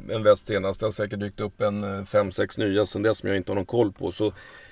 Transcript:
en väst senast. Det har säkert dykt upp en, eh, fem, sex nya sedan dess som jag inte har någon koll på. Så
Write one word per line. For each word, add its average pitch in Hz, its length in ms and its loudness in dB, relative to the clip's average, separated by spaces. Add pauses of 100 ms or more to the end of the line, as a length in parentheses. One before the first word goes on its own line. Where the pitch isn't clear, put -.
(100)
en 110 120 -2
väst 104 240 6
senast. 98 340 -2
Det 110 60 0
har 107 60 -2
säkert 104 280 -4
dykt 101 200 -6
upp 104 200 -6
en, 101 380 -2
eh, 98 60 -8
fem, 101 280 2
sex - 260 -2
nya 104 280 2
sedan 98 160 -4
dess 110 160 2
som - 100 -4
jag 98 80 2
inte 98 160 -4
har 98 40 -2
någon 92 100 -2
koll 113 260 2
på. - 200 -4
Så 107 200 -2 (400)